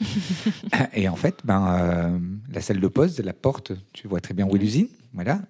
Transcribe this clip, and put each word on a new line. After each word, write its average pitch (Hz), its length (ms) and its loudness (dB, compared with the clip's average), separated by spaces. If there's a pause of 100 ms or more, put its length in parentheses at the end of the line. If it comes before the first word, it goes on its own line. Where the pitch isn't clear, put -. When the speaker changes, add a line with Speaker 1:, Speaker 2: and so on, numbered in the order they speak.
Speaker 1:
<laughs> 190 960 -2
Et 95 140 2
en 87 80 -2
fait, 180 280 0
ben, 98 220 2 (140)
euh, 87 380 2 (340)
la - 80 -6
salle 98 200 -2
de 95 80 4
pause, 151 320 2
la 92 120 -4
porte, - 400 -4 (200)
tu - 160 -16
vois 90 120 -2
très - 140 -6
bien 98 120 2
où 95 40 0
est - 40 -2
Speaker 2:
Ouais. 101 40 6
Speaker 1:
l'usine. 120 300 2 (240)
Voilà. 120 380 -2